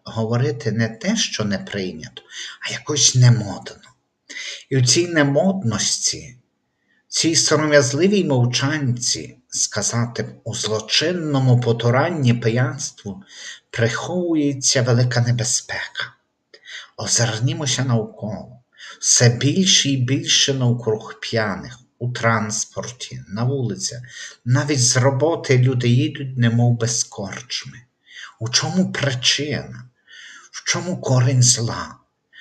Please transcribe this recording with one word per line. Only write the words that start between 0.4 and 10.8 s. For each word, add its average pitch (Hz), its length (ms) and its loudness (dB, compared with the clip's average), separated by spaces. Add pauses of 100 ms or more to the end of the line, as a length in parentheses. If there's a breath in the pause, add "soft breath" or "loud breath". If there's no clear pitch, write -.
не 113 160 0
те, 202 280 -4
що - 280 -2
не 101 140 -2
прийнято, 92 640 -8 (460 loud breath)
а - 40 -8
якось - 420 0
немодно. 104 760 2 (800 loud breath)
І 139 60 0
в 123 100 4
цій 170 220 2
немодності, 139 1300 0 (720)
цій 160 280 0
сором'язливій 151 880 4
мовчанці, 127 1120 -2 (160)
сказати 117 720 -2
б, - 40 -6 (180)
у 113 100 -8
злочинному 135 1040 0